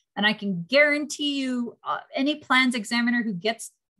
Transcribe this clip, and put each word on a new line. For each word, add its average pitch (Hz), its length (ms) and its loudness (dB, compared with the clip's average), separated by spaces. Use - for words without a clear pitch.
And 208 80 2
I 214 80 4
can 196 340 -4
guarantee 294 720 2
you, 247 380 -4
uh, 151 120 -4
any 277 220 0
plans 254 400 2
examiner 240 480 0
who 220 100 -4
gets 214 380 -4